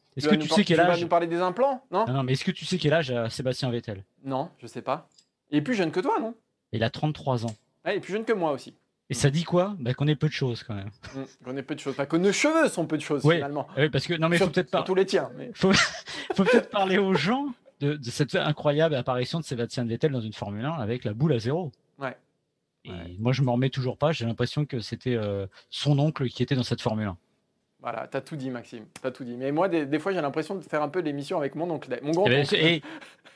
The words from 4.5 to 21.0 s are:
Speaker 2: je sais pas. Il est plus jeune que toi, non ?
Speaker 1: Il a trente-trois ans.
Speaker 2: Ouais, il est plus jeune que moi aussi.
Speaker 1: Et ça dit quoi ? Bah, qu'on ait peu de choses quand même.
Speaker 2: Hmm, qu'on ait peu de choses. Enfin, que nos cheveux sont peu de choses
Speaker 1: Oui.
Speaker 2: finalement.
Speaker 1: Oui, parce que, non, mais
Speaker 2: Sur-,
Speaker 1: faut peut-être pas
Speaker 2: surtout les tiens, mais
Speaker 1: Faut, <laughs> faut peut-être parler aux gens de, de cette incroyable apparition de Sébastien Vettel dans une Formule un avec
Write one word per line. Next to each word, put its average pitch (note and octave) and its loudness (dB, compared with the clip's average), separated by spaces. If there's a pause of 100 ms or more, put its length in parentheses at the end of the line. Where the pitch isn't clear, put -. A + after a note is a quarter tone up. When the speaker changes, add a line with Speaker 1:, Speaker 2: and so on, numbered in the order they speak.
Speaker 2:
je B2 -18
sais A#2 -12
pas. C#3+ -4 (440)
Il D3 4
est D3 2
plus B3 0
jeune E3+ 0
que F3 -2
toi, G#4 0
non ? A#3 -6 (380)
Speaker 1:
Il A2+ 0
a A2 2
trente-trois C3 -2
ans. A2 -6 (300)
Speaker 2:
Ouais, F#3 -2
il - 0
est F3 -2
plus - -10
jeune A3 -2
que A#3 0
moi F3 0
aussi. - -8 (340)
Speaker 1:
Et C#3+ -2
ça - 2
dit D3+ 0
quoi ? F3+ 2
Bah, B2 -2
qu'on C#3 0
ait D3+ 4
peu D3+ 0
de D3 -6
choses A#2+ -4
quand A2 -8
même. G2 -8 (260)
Speaker 2:
Hmm, C3+ -8 (200)
qu'on B2+ -8
ait C3+ -8
peu D3+ -6
de B2+ -14
choses. C#3 -4
Enfin, C#3 -2
que E3 0
nos F#3 4
cheveux D4 4
sont E3 -2
peu D#3 -2
de C#3 -2
choses C#3+ 0
Speaker 1:
Oui. D#3 8
Speaker 2:
finalement. C#3+ -2 (100)
Speaker 1:
Oui, D3 4
parce C3+ -2
que, F3 -2
non, D#3+ 2
mais F3 4
Speaker 2:
Sur-, F#3 4
Speaker 1:
faut D#3 0
peut-être - 0
pas F#3 2
Speaker 2:
surtout - 0
les F#4+ 6
tiens, F#4+ 0
mais C#3+ -12
Speaker 1:
Faut, F#3+ 4
<laughs> - 0
faut G3 4
peut-être A#3 4
parler F#3+ 2
aux F#3+ 4
gens A3 0 (340)
de, C#3+ 0
de D3 -10
cette C3 -2
incroyable D3+ 2
apparition B2+ -2
de D3 -8
Sébastien A#2+ -4
Vettel A#2 0
dans B2+ -2
une A2 -6
Formule G2+ -8
un D#3 -4
avec B2 -4